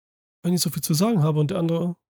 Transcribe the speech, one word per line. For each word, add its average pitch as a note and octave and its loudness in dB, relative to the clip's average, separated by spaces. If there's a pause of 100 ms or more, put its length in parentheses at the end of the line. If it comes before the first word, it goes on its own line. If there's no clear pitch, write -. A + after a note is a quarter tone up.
(420)
wenn F3 0
ich F3 2
so D#3+ -2
viel D3 -6
zu D#3+ 0
sagen G3 2
habe D3+ 2
und D3+ 0
der G3 -2
andere E3+ -2 (140)